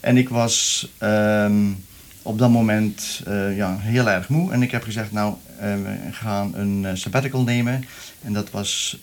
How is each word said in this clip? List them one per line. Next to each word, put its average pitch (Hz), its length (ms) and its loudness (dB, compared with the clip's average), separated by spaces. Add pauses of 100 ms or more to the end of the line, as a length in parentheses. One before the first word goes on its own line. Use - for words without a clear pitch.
En 123 160 4
ik 127 120 6
was, 117 600 0 (100)
ehm, 104 540 4 (720)
op 110 160 -4
dat 120 120 6
moment, 107 760 2
eh, 98 300 -2
ja, 95 240 -2
heel 113 280 2
erg 92 200 0
moe. 165 240 0
En 127 100 2
ik 123 80 0
heb 117 120 -2
gezegd, 107 300 -8
"Nou, 104 220 0 (240)
eh, 104 160 -2
we 98 220 -4 (160)
gaan 101 420 -4
een, 101 300 -2
eh, 95 100 -2
sabbatical 131 480 -2
nemen." 120 420 0 (380)
En 110 100 -6
dat 104 180 -4
was, - 520 -6